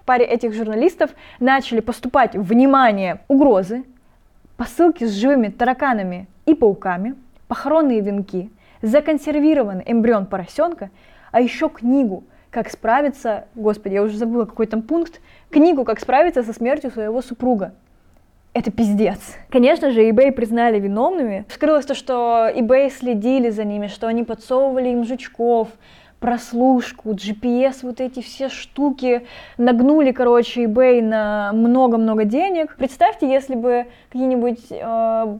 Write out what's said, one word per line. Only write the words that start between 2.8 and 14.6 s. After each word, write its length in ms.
угрозы, 560
посылки 480
с 60
живыми 380
тараканами 800
и 80
пауками, 600
похоронные 540
венки, 500
законсервированный 1040
эмбрион 380
поросенка, 640
а 120
еще 260
книгу 560
«Как 200
справиться», 760
господи, 380
я 100
уже 140
забыла, 300
какой 200